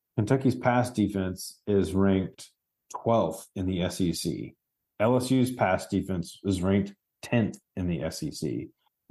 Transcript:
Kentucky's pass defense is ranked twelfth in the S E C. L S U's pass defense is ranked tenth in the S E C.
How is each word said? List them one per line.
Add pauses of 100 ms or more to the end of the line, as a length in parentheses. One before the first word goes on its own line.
(180)
Kentucky's
pass
defense
is
ranked (420)
twelfth
in
the
S
E
C. (440)
L
S
U's
pass
defense
is
ranked (280)
tenth (180)
in
the
S
E
C. (420)